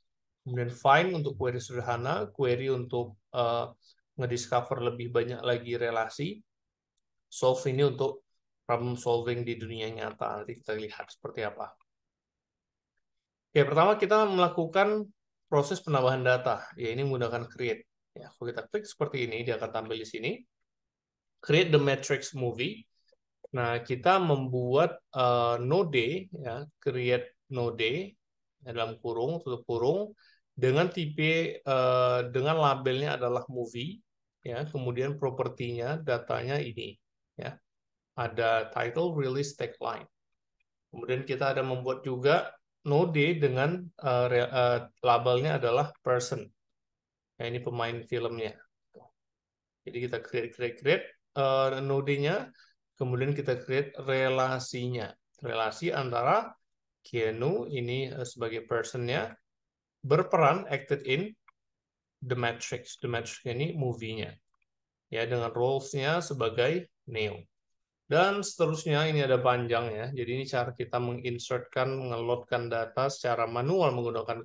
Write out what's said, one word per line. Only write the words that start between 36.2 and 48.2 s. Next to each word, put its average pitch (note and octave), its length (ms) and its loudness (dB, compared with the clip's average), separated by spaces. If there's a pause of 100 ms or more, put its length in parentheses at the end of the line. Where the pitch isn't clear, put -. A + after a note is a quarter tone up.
ini, A2 400 -10 (320)
ya. - 240 -10 (560)
Ada A2+ 560 0
title, D#3 480 -2
release, C#3 400 -2
tagline. A#2 480 -6 (880)
Kemudian B2+ 320 -4
kita C3+ 320 0
ada C3 80 0
membuat B2+ 400 -2
juga C3+ 480 2 (320)
node D#3 560 4
dengan, C#3+ 400 2
eh, B2+ 480 0
re-, B2 240 2
eh, B2 260 4 (220)
labelnya B2+ 560 4
adalah B2 320 2 (160)
person. B2 400 0 (960)
Nah, A#2 80 -6
ini A#2+ 80 -4
pemain A#2+ 480 -2
filmnya. A#2 480 -4 (1300)